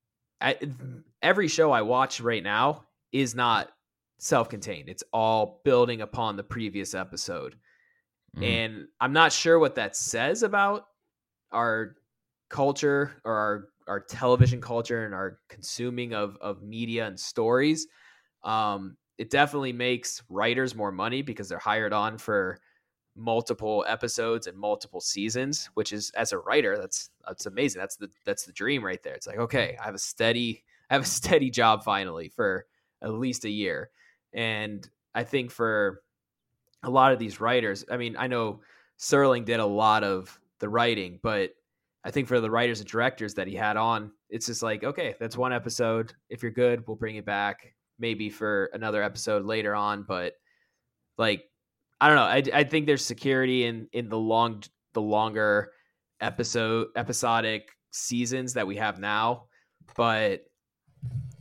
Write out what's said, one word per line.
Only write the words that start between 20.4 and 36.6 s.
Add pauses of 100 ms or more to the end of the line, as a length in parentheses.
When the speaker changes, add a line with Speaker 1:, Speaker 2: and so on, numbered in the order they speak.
Speaker 1:
more
money
because
they're
hired
on
for (560)
multiple
episodes
and
multiple
seasons,
which
is,
as
a
writer,
that's, (180)
that's
amazing.
That's
the, (160)
that's
the
dream
right
there.
It's
like,
"Okay,
I
have
a
steady, (260)
I
have
a
steady
job
finally
for (360)
at
least
a
year." (420)
And (240)
I
think
for (800)